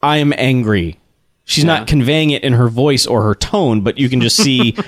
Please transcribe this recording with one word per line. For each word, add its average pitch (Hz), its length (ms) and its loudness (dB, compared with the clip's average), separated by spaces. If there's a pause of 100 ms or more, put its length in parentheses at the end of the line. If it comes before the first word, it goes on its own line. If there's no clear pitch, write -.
I 147 180 0
am 147 180 2
angry. 107 600 0 (460)
She's - 200 -2
Yeah. 160 140 2
not 113 100 -8
conveying 151 420 2
it 139 140 -2
in 131 80 0
her 120 160 2
voice 131 360 0
or 113 180 0
her 107 120 2
tone, 131 460 -2
but 107 180 -2
you 135 100 0
can 127 120 0
just 117 160 0
see 123 400 0 (120)